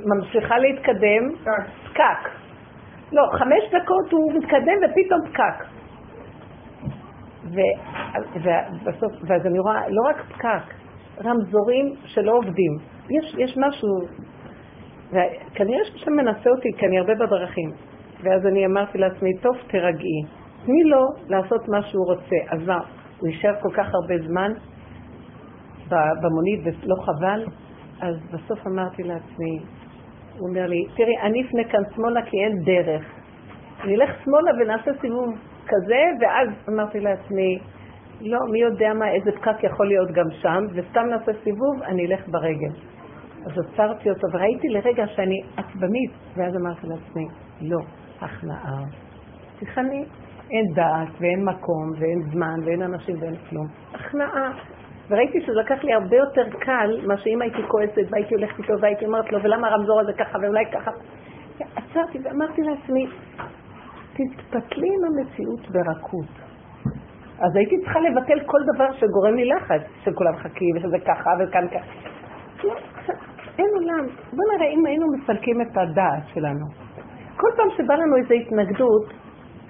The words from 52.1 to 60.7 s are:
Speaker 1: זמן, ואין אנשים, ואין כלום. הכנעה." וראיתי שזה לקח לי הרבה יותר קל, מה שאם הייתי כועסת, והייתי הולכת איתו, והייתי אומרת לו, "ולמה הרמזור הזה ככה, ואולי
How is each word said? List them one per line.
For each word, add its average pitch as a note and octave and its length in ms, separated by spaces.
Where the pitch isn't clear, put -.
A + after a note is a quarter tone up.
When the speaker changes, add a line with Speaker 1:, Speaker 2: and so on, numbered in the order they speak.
Speaker 1:
זמן, D#3+ 240
ואין E3+ 160
אנשים, F3+ 400
ואין E3 140
כלום. D#3 180
הכנעה." C4+ 580
וראיתי C4 320
שזה C4+ 120
לקח A3 300
לי C#4 100
הרבה G#3 220
יותר C4 340
קל, A3+ 480
מה G3+ 100
שאם A3 240
הייתי A#3 260
כועסת, G#3 440
והייתי G#3+ 240
הולכת G#3 240
איתו, G#3 220
והייתי G#3 240
אומרת A3 260
לו, G3+ 120
"ולמה A3+ 240
הרמזור G#3+ 320
הזה G3+ 140
ככה, - 280
ואולי G#3 300